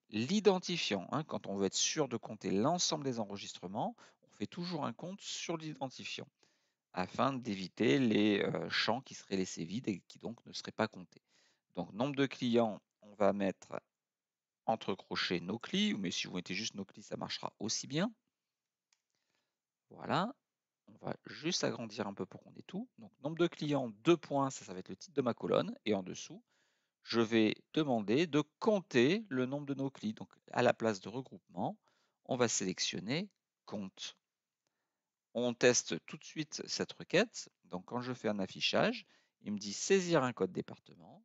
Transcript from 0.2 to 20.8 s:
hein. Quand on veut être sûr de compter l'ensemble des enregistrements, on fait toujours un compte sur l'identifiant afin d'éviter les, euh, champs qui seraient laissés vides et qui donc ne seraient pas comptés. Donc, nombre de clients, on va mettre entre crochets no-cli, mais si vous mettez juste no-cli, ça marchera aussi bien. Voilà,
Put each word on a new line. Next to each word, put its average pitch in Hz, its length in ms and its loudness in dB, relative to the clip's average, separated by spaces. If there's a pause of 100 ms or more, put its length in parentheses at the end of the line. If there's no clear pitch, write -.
hein. 143 120 0
Quand - 220 -6
on 98 100 -4
veut 98 120 2
être - 80 0
sûr - 320 2
de 120 100 -4
compter 107 320 -8
l'ensemble 147 540 2
des 123 160 -2
enregistrements, 101 760 -6 (280)
on - 80 -20
fait 104 160 -6
toujours 175 380 -6
un 117 80 -4
compte 185 280 -12
sur - 360 -6
l'identifiant 143 680 -8 (680)
afin 113 400 0
d'éviter 117 680 0
les, 104 420 6
euh, 82 300 -2
champs - 300 0
qui - 120 -18
seraient - 240 -6
laissés 90 280 -2
vides 104 220 -4
et 92 200 -2
qui - 100 -18
donc - 300 -12
ne - 40 -18
seraient - 200 -10
pas 110 160 -2
comptés. - 340 -14 (540)
Donc, 90 180 -6
nombre 135 220 0
de 139 100 4
clients, 117 560 2 (200)
on 104 120 -20
va 98 200 4
mettre 98 460 -2 (840)
entre 110 300 -2
crochets - 440 -2
no-cli, 117 540 -2
mais 95 160 -2
si - 160 -4
vous 95 80 -8
mettez 92 220 -4
juste 110 180 -4
no-cli, 98 300 -12
ça - 120 -10
marchera - 440 -6
aussi - 260 -4
bien. 165 260 -2 (1800)
Voilà, 180 440 -2 (520)